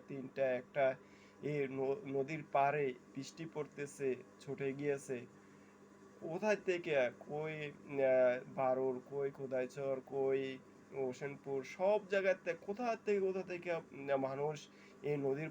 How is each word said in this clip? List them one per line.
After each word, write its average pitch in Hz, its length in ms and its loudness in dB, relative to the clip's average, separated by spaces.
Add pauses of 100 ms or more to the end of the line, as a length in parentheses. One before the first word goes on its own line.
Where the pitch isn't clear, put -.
তিনটা, 135 440 -2
একটা 131 440 2 (480)
এই 143 240 0
ন-, 135 380 0
নদীর 139 460 -2
পাড়ে 139 420 4 (220)
বৃষ্টি 139 380 -10
পড়তেছে, 143 640 -4 (240)
ছুটে 135 340 -4
গিয়েছে। 139 480 -2 (1000)
কোথায় 202 340 0
থেকে, 170 540 2 (200)
কই, 151 420 -4
আহ, 131 680 4 (160)
বারুর, 131 540 2
কই 139 220 -2
খোদাইচর, 131 760 -2
কই 135 520 2 (380)
হোসেনপুর, 139 680 -4
সব 202 360 2 (100)
জায়গাতে 190 440 2 (120)
কোথা 226 400 -2
থেকে, 202 140 4
কোথা 190 240 0
থেকে, 175 300 -4
উম, 139 440 -2
মানুষ 139 520 -2 (320)
এই 147 160 0
নদীর 139 340 0